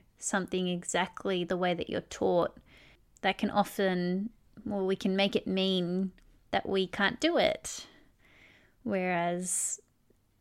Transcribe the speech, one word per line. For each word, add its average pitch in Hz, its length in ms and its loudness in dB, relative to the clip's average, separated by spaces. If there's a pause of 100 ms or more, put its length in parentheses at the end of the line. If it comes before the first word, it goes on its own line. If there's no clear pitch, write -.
(180)
something 185 500 -2
exactly 180 760 -2
the 180 120 0
way 180 180 2
that - 160 -4
you're - 120 -2
taught, - 540 0 (640)
that 190 160 0
can - 120 0
often, 190 800 0 (340)
well, 202 220 -2
we 190 100 2
can 190 200 0
make 196 180 2
it - 120 -2
mean 185 640 0 (380)
that - 180 0
we 190 180 2
can't - 340 0
do 320 180 2
it. - 480 0 (960)
Whereas 180 1000 0 (600)